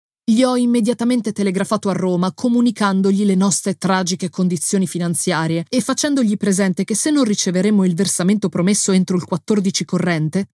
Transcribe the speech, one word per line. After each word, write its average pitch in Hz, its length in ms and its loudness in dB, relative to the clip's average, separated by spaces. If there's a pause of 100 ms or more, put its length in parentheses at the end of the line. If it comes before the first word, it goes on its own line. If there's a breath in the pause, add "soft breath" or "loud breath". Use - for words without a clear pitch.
(240)
Gli 233 200 2
ho 254 140 2
immediatamente 240 720 0
telegrafato 196 580 -2
a 185 40 0
Roma 180 400 0
comunicandogli 208 880 0
le 196 120 2
nostre 196 400 0
tragiche 185 540 -2
condizioni 180 560 -2
finanziarie 165 840 -2
e 254 100 0
facendogli 262 560 0
presente 196 480 0
che 220 100 -4
se 311 160 -2
non 294 140 2
riceveremo 196 640 2
il 180 100 2
versamento 190 540 0
promesso 190 420 0
entro 185 240 2
il 175 80 -2
quattordici 185 640 -2
corrente, 175 680 -2